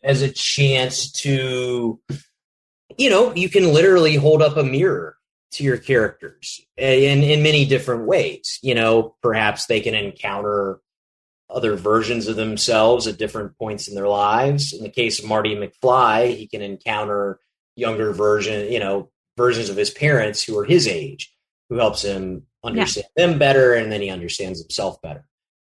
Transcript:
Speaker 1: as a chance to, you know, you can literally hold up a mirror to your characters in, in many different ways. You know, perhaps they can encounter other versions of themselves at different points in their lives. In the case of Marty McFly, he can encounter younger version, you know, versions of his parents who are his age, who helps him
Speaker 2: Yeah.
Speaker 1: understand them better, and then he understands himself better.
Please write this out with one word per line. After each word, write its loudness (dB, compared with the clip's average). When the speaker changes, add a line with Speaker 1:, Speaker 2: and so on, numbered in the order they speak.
Speaker 1:
as 2
a 0
chance -2
to, -4
you 2
know, 4
you -2
can 4
literally 6
hold 4
up 2
a 2
mirror -2
to -10
your 0
characters -4
in, 4
in 4
many 4
different -2
ways. -2
You -2
know, 2
perhaps 0
they 0
can -4
encounter -4
other -2
versions 0
of -4
themselves 2
at -8
different -8
points -10
in -12
their -4
lives. 0
In -12
the -10
case -2
of -14
Marty 0
McFly, 2
he -16
can -12
encounter -6
younger -2
version, 0
you -2
know, -4
versions 0
of -6
his 0
parents 0
who -6
are -2
his 4
age, -8
who -6
helps 0
him -6
Speaker 2:
Yeah. -8
Speaker 1:
understand -4
them 2
better, 4
and 0
then -4
he -4
understands -8
himself -8
better. -16